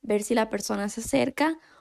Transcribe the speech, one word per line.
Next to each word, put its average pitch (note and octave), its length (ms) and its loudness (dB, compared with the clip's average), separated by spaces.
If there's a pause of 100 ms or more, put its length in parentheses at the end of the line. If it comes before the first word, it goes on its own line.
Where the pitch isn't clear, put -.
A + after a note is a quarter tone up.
ver G#3 220 0
si A#3 120 0
la A3 140 2
persona G3+ 400 -4
se A3+ 140 -8
acerca C#4 560 0 (220)